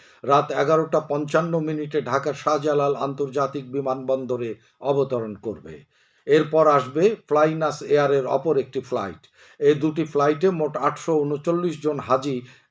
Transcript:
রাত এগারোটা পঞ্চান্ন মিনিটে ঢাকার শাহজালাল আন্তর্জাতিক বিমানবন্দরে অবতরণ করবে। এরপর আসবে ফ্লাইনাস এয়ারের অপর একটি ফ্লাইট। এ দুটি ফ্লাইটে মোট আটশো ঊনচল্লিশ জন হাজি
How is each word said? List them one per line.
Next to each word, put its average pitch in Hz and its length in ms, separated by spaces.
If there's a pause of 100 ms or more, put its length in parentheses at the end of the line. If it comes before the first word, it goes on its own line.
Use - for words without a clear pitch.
(240)
রাত 143 280
এগারোটা 156 480
পঞ্চান্ন 156 600
মিনিটে 151 420
ঢাকার 135 320
শাহজালাল 147 640
আন্তর্জাতিক 135 760
বিমানবন্দরে 131 840 (240)
অবতরণ 131 560
করবে। 82 480 (420)
এরপর 151 420
আসবে 147 480 (120)
ফ্লাইনাস 151 540
এয়ারের 139 460
অপর 139 300
একটি 127 240
ফ্লাইট। 98 460 (320)
এ 147 140
দুটি 156 300
ফ্লাইটে 147 460
মোট 151 280
আটশো 147 380
ঊনচল্লিশ 147 680
জন 147 180
হাজি 131 420 (300)